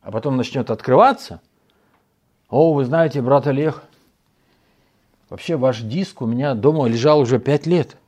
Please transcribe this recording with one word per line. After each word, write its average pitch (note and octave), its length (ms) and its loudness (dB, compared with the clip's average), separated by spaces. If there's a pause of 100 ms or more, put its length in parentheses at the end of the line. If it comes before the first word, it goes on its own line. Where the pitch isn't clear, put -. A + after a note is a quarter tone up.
А - 100 -16
потом B2+ 260 -4
начнёт B2 340 -4
открываться. C3 680 2 (1080)
О, D#3 240 2
вы C#3+ 120 0
знаете, C#3+ 360 0
брат C3+ 260 0
Олег, C#3+ 360 -2 (1500)
вообще D#3+ 280 -8
ваш B2+ 240 0
диск C3 420 -8
у A#2+ 40 -4
меня B2+ 280 -2
дома C3+ 320 2
лежал A#2+ 320 2
уже B2 220 2
пять C#3+ 260 -2
лет. E3 300 0 (120)